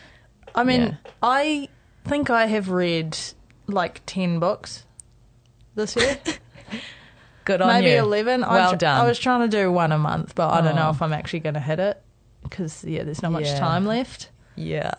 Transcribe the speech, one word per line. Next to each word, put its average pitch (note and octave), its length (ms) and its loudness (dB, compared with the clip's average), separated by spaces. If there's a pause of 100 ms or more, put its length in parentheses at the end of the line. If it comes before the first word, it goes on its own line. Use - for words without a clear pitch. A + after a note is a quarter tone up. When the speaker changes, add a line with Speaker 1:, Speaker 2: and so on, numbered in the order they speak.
(540)
Speaker 1:
I A#3+ 100 2
mean, B3+ 180 4
Speaker 2:
Yeah. A3+ 120 0 (300)
Speaker 1:
I C#4+ 460 0 (360)
think C#4+ 240 -2
I A3+ 180 4
have G#3 220 -2
read, E3+ 480 0 (500)
like, G3 380 -4
ten F3 320 -2
books - 460 -4 (880)
this G#3+ 220 -6
year. B3+ 280 0
Speaker 2:
<laughs> - 1200 -14
Good F#3+ 160 2
on F#3 80 4
Speaker 1:
Maybe A#3+ 220 6
Speaker 2:
you. A#3+ 60 6
Speaker 1:
eleven. A3+ 460 2
I - 100 0
Speaker 2:
Well F#3 180 6
Speaker 1:
tr-, F#3 60 2
Speaker 2:
done. D#3 240 4
Speaker 1:
I A#3+ 60 4
was A#3+ 100 2
trying B3 240 2
to A#3 60 2
do G3+ 240 2
one E3+ 200 2
a D#3 60 2
month, - 380 -2
but D#3+ 180 0
I E3 80 4
don't D#3 140 2
know D#3+ 120 2
Speaker 2:
Oh. D#3 40 2
Speaker 1:
if D#3 100 -2
I'm D#3+ 100 -2
actually E3 280 -6
gonna D#3 200 -4
hit D#3 200 -2
it G3+ 200 -2 (520)
'cause, D#3+ 320 -10
yeah, D#3+ 200 -6
there's D#3 200 -8
not E3 80 -2
much D#3 140 -2
Speaker 2:
Yeah. C#3+ 140 -2
Speaker 1:
time E3+ 280 0
left. A#3+ 420 -6 (260)
Speaker 2:
Yeah. D#3+ 440 -6